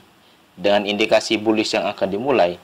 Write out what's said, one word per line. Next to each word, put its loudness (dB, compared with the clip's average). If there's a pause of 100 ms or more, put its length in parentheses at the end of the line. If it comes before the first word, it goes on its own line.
(540)
dengan 0
indikasi 0
bullish 0
yang -2
akan -4
dimulai, 0